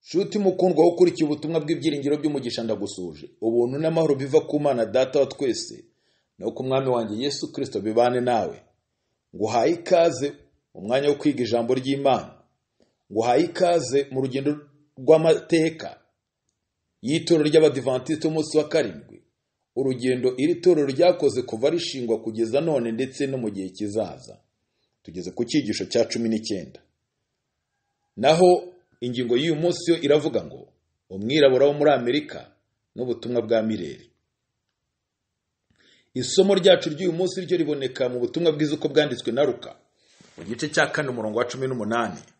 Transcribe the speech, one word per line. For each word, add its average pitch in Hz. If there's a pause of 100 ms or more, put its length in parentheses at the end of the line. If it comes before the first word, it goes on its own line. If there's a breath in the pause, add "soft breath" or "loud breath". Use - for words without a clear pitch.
(100)
Nshuti 190
mukundwa, 180
ukurikiye 170
ubutumwa 151
bw'ibyiringiro 147
by'umugisha, 135
ndagusuje. 95 (100)
Ubuntu 120
n'amahoro 160
biva 139
ku 147
Mana 127
Data 127
wa 131
twese, - (540)
no 98
ku 131
Mwami 131
wanjye 117
Yesu 143
Kristo 123
bibane 120
nawe. 113 (760)
Nguhaye 113
ikaze 165 (420)
mu 85
mwanya 135
wo 147
kwiga 139
ijambo 117
ry'Imana. 131 (760)
Nguhaye 123
ikaze 160
mu 131
rugendo 139 (400)
rw'amateka 160 (1000)
y'itorero 156
ry'Abadivantisiti 147
b'umunsi 156
wa 151
karindwi, 104 (540)
urugendo 127
iri 156
torero 165
ryakoze 147
kuva 117
rishingwa 131
kugeza 113
none 135
ndetse 131
no 135
mu 113
gihe 95
kizaza. 101 (600)
Tugeze 87
ku 120
cyigisho 113
cya 120
cumi 117
n'icyenda. 104 (1400)
Naho 165 (340)
ingingo 123
y'uyu 151
munsi 170
yo 165
iravuga 143
ngo, - (420)
"Umwirabura 131
wo 147
muri 147
Amerika 127 (420)
n'ubutumwa 120
bwa 110
Mireri." 98 (2000 soft breath)
Isomo 190
ryacu 180
ry'uyu 170
munsi 180
ryo 175
riboneka 139
mu 123
butumwa 160
bwiza 151
uko 151
bwanditswe 123
na 139
Luka, - (640 soft breath)
mu 85
gice 120
cya 151
kane, 147
umurongo 110
wa 123
cumi 131
n'umunani. 113 (200)